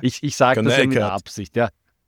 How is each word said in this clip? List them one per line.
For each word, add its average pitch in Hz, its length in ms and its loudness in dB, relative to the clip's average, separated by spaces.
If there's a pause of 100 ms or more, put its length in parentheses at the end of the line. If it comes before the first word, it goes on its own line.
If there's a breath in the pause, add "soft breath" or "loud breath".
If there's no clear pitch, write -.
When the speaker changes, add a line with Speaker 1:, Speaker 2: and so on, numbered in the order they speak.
Speaker 1:
Ich, 127 220 -2
ich 147 140 -6
sag 127 180 4
das 110 100 0
ja 117 60 2
mit 135 200 2
Speaker 2:
Connecticut. 107 200 0
Speaker 1:
Absicht, 101 460 -10
ja. 117 120 2 (400)